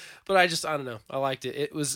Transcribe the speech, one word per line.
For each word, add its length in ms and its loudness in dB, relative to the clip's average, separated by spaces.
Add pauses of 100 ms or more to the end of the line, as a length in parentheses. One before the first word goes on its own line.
(280)
But 100 6
I 100 8
just, 200 -2
I 100 0
don't 80 -4
know. 140 -8 (100)
I 80 -4
liked 280 -2
it. 100 -6
It 180 -4
was, 220 -2